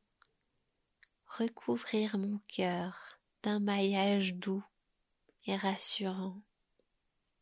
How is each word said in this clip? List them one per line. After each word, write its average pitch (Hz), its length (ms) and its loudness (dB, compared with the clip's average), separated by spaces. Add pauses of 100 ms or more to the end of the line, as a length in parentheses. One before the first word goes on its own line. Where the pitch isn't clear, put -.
(1300)
recouvrir 226 880 -2
mon 202 300 0
cœur 180 760 -4 (220)
d'un 208 160 2
maillage 196 720 4
doux 190 300 -2 (840)
et 196 100 0
rassurant. 190 840 -2 (1000)